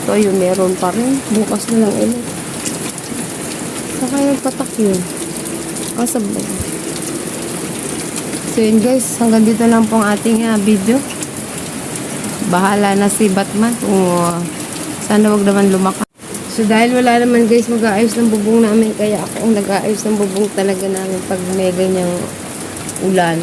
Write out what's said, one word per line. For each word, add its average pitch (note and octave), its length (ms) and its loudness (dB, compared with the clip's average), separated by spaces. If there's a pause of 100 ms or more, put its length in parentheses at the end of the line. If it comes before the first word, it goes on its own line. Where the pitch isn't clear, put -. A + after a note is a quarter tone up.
So, G3+ 160 0
yun, G3 160 2
meron F#3 400 2
pa F3+ 160 0
rin. B3+ 280 0 (120)
Bukas G#3 400 0
na A3+ 160 4
lang G3+ 80 0
ulit. A#3 280 0 (1800)
Saka B3+ 160 -2
yung C#4 240 2
patak C4 320 -4
yun. G3 240 2 (960)
Ah, A#3 120 0
sa A#3+ 120 -2 (2250)
So, B3 60 0
yun, A3 240 4
guys. B3+ 360 2
Hanggang A3+ 280 6
dito A3+ 160 2
lang A3+ 240 4
po A3 160 2
ang G#3 80 2
ating, A3 320 2
ah, A3+ 160 0
video. G#3 400 0 (1500)
Bahala G3 480 4
na G3+ 80 4
si G3+ 240 2
Batman G3+ 480 2
kung, G3 240 2 (160)
ah, E3+ 240 0 (640)
sana G#3+ 240 4
wag G3+ 160 2
naman G3+ 240 4
lumaka. F#3+ 320 0 (480)
So, A3 160 0
dahil A3+ 320 4
wala A#3+ 240 4
naman, A#3+ 240 4
guys, A#3 240 4
mag-aayos A3 480 2
ng A#3 100 4
bubong A3 380 4
namin. A3 320 4
Kaya G#3 240 0
ako G#3+ 240 -4
ang A3+ 100 4
nag-aayos G3 460 -2
ng G#3+ 160 0
bubong G3+ 320 0
talaga F#3+ 340 0
namin F#3+ 400 -4
pag F#3+ 140 -4 (160)
may F#3 160 2
ganyang F3+ 420 0 (960)
ulan. E3+ 340 2